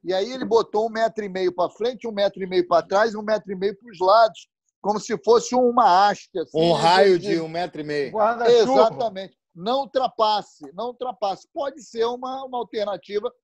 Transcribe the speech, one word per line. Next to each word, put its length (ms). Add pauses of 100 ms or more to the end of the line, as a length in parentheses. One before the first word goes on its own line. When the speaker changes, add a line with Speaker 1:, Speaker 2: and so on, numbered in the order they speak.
Speaker 1:
e 120
aí 180
ele 120
botou 420
um 40
metro 340
e 40
meio 260
pra 160
frente, 380
um 40
metro 300
e 40
meio 200
pra 160
trás, 320
um 80
metro 300
e 40
meio 220
pros 220
lados, 480 (320)
como 180
se 260
fosse 300
uma 540
haste, 300
assim, 200
Speaker 2:
Um 160
Speaker 1:
né, 80
Speaker 2:
raio 360
Speaker 1:
de 160
Speaker 2:
de 60
um 80
metro 320
e 40
meio. 280
Speaker 3:
Guarda-chuva. 680
Speaker 1:
Exatamente. 560 (180)
Não 260
ultrapasse, 920
não 120
ultrapasse. 680
Pode 300
ser 240
uma, 380
uma 140
alternativa. 720 (140)